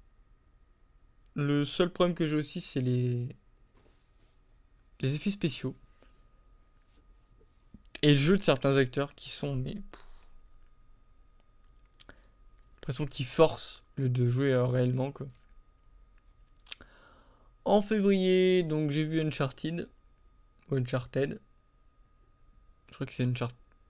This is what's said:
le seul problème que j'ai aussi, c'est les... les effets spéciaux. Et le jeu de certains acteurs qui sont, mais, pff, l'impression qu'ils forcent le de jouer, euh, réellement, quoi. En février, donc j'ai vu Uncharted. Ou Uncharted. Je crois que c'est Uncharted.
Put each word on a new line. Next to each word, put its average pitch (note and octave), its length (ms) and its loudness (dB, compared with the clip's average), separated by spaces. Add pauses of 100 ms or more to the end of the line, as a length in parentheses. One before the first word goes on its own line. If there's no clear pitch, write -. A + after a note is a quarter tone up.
(1300)
le C#3+ 300 0
seul F3 260 0
problème F3 240 2
que D#3+ 120 0
j'ai D3+ 100 0
aussi, D3+ 260 -4
c'est - 180 -4
les... B2 480 -2 (1700)
les C3+ 140 0
effets D3+ 160 -2
spéciaux. - 460 -4 (2250)
Et D3 100 8
le C#3+ 60 6
jeu D#3+ 180 4
de G3 60 0
certains C#3 340 4
acteurs C#3 380 0
qui - 160 -12
sont, C#3+ 260 -4
mais, C3 180 -4
pff, - 260 -14 (2750)
l'impression D3 320 -6
qu'ils C3+ 200 -6
forcent - 580 2 (120)
le C3+ 120 0
de B2 200 2
jouer, C3 240 2
euh, B2 140 2
réellement, B2+ 460 0
quoi. C#3+ 140 -12 (2500)
En G#3 180 4
février, F#3 800 4
donc D3+ 280 0
j'ai D3+ 140 0
vu D#3+ 160 -2
Uncharted. D#3 680 -4 (840)
Ou C#3 60 0
Uncharted. C3 640 -4 (1500)
Je - 60 -20
crois C#3 120 -6
que - 60 -14
c'est B2 120 -2
Uncharted. B2 340 -4 (320)